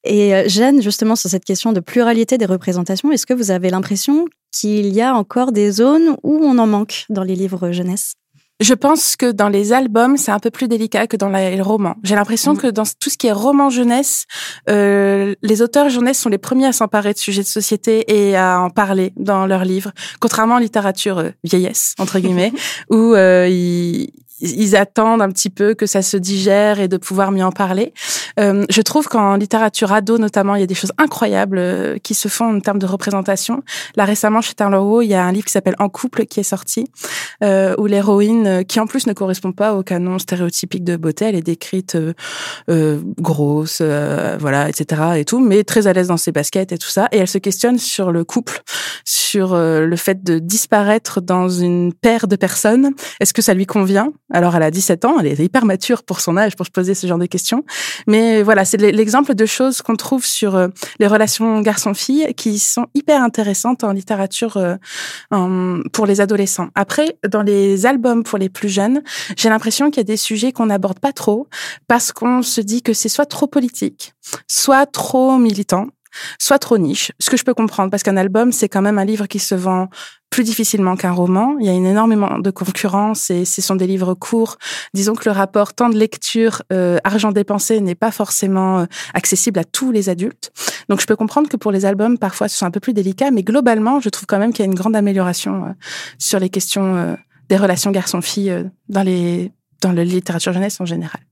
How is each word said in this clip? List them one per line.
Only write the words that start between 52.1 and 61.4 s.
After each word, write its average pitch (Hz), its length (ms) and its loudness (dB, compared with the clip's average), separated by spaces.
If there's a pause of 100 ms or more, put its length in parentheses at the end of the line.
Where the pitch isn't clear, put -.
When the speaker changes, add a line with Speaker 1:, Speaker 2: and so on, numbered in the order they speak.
Speaker 2:
de 196 80 2
personnes. 226 560 2 (300)
Est-ce 208 120 0
que 233 80 0
ça 208 120 2
lui 190 120 0
convient ? 196 460 0 (200)
Alors, 175 240 2
elle 160 80 4
a 156 80 2
dix-sept 175 340 0
ans, 285 140 4
elle 160 80 2
est 143 100 -2
hyper 185 280 2
mature 202 360 0
pour - 180 -8
son 170 180 0
âge 202 180 2
pour 175 100 -6
se - 60 -18
poser 185 240 0
ce 185 100 -8
genre 175 140 0
de 175 80 -2
questions. 233 360 -2 (440)
Mais 220 340 4
voilà, 202 240 4
c'est 208 120 0
l'e-, 202 140 6
l'exemple 220 440 2
de 220 100 2
choses 254 380 -2
qu'on 226 120 -2
trouve 254 300 -4
sur, 196 300 -2
euh, 180 140 2 (300)
les 214 60 6
relations 214 560 2